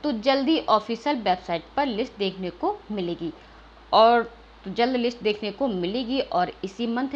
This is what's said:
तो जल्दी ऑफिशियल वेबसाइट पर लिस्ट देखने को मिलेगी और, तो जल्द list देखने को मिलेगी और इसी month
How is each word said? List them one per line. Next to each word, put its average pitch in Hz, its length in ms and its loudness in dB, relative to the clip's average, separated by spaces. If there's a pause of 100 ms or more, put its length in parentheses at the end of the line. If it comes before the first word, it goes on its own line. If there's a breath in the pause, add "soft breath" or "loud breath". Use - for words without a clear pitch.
तो 294 80 0
जल्दी 269 480 2
ऑफिशियल 233 600 0
वेबसाइट 180 440 -2 (100)
पर 285 100 2
लिस्ट 240 320 -4
देखने 185 320 -4
को 392 280 -4 (140)
मिलेगी 170 400 -4 (640 loud breath)
और, 226 300 8 (400)
तो 190 80 -8
जल्द 240 240 2
list 240 280 -2
देखने 208 280 -2
को 269 160 -2
मिलेगी 220 520 -2
और - 320 0 (120)
इसी 233 240 -6
month 247 280 -2